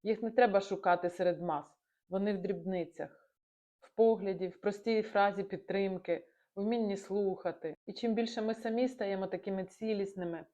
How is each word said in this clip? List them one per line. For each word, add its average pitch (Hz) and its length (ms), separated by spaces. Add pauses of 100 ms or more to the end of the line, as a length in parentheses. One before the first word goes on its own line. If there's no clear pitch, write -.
Їх 220 200
не 226 80
треба 214 300
шукати 175 480
серед 175 320
мас. 156 400 (280)
Вони 202 240
в 196 40
дрібницях, 180 920 (520)
в - 140
погляді, 196 520
в - 140
простій 214 400
фразі 202 420
підтримки, 185 840 (280)
в 196 80
вмінні 220 340
слухати. 185 800 (100)
І - 80
чим 226 200
більше 226 280
ми 220 140
самі 233 320
стаємо 196 400
такими 190 360
цілісними 190 920